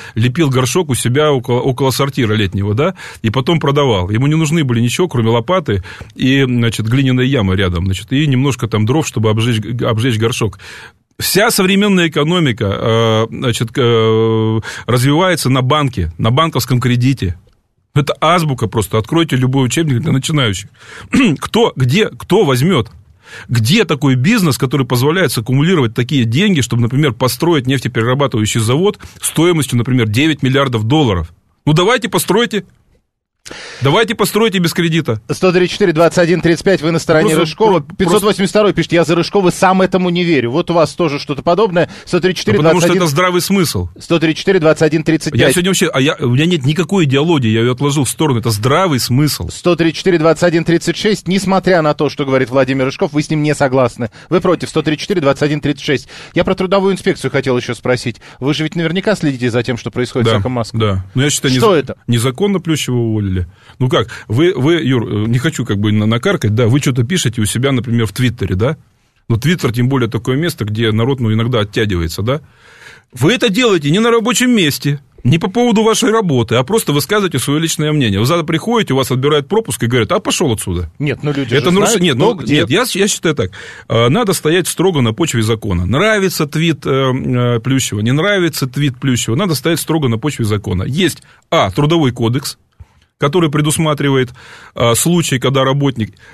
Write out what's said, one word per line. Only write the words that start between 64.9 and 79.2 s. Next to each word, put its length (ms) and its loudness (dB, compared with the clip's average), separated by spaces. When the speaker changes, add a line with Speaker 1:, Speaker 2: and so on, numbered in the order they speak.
Speaker 1:
э, 160 -2
не 120 0
хочу 260 -2
как 140 -2
бы 120 0
на-, 140 2
накаркать, 500 0
да, 120 2
вы 140 2
что-то 220 0
пишете 380 -2
у 60 0
себя, 260 -2
например, 320 -2
в 80 -4
Твиттере, 420 -2
да? 220 -2
Ну, 120 0
Твиттер, 340 0
тем 160 0
более, 220 0
такое 260 -4
место, 300 -4
где 260 -2
народ, 260 0
ну, 140 0
иногда 280 0
оттягивается, 600 -2
да? 220 -2
Вы 220 2
это 160 0
делаете 420 2
не 100 2
на 100 2
рабочем 440 2
месте, 460 0
не 140 4
по 100 -2
поводу 340 2
вашей 280 2
работы, 460 0
а 60 2
просто 300 -2
высказываете 460 0
свое 200 -2
личное 340 -2
мнение. 280 0
Вы 60 2
завтра 180 0
приходите, 480 -2
у 60 2
вас 120 0
отбирают 380 0